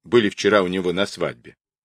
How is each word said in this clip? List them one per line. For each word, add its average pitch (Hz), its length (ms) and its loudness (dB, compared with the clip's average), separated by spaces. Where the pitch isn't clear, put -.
были 110 260 2
вчера 101 340 2
у 90 40 -2
него 90 260 -2
на 95 120 -2
свадьбе?» 67 520 -8